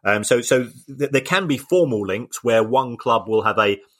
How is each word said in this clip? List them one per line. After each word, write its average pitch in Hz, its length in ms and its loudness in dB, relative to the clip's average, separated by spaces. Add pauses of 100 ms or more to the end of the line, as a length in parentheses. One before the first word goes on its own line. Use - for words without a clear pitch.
Um, 104 220 0
so, 123 160 2
so 123 300 0 (160)
th-, 139 240 -6
there 135 100 2
can 180 260 -2
be 139 120 -2
formal 147 480 0
links 101 360 -6
where 113 220 4
one 123 320 -2
club 113 320 -2
will 110 140 0
have 104 160 0
a, 104 200 2 (220)